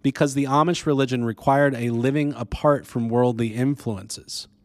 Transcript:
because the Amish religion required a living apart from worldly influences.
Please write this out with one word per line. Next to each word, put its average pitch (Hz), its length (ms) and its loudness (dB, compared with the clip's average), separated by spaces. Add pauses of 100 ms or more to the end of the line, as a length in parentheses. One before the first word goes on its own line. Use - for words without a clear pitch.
because 139 300 0
the 139 120 0
Amish 151 420 2
religion 131 400 0
required 139 480 2
a 120 160 -4
living 139 480 0
apart 139 480 0
from 117 240 -4
worldly 120 380 2
influences. 117 1000 -6 (160)